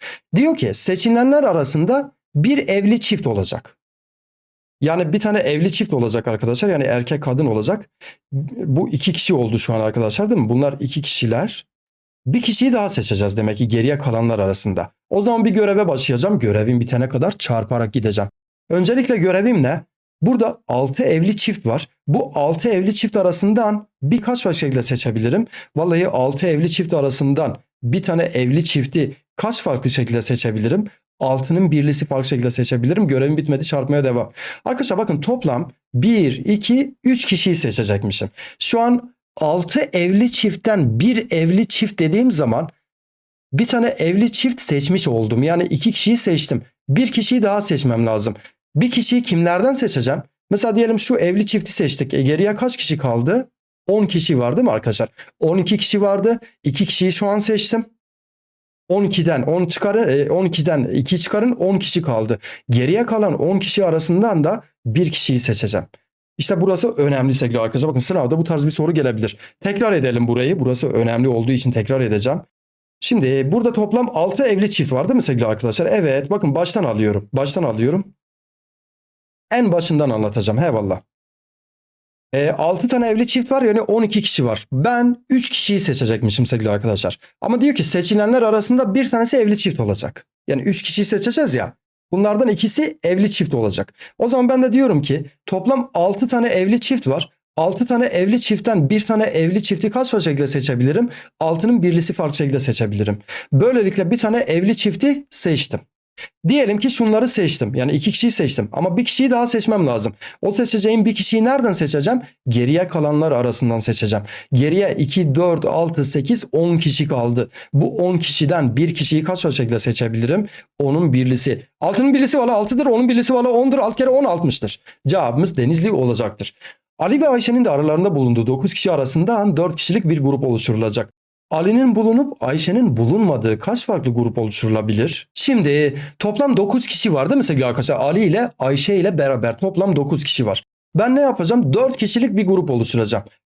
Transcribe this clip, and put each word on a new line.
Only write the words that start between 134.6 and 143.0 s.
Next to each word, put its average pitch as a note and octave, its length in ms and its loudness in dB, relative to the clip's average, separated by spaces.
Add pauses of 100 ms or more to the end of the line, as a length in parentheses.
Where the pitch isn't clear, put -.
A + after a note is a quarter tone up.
Şimdi D3 640 0 (220)
toplam G#3+ 380 0
dokuz A3 300 0
kişi - 260 0
var C#3 160 0
değil C#4 80 2
mi B3 60 4
sevgili C3 220 2
arkadaşlar? B2 300 0
Ali D3+ 280 2
ile G#3+ 360 2
Ayşe C#3 360 0
ile F3+ 220 2
beraber A#2+ 420 0
toplam F#3+ 360 0
dokuz D3 280 0
kişi - 220 -2
var. G2 180 -2 (320)
Ben A#3+ 200 2
ne C#4+ 60 4
yapacağım? G3+ 520 2
Dört B3+ 240 2
kişilik A3 400 0
bir G3+ 100 0
grup F#3 220 2
oluşturacağım. A2+ 540 0 (220)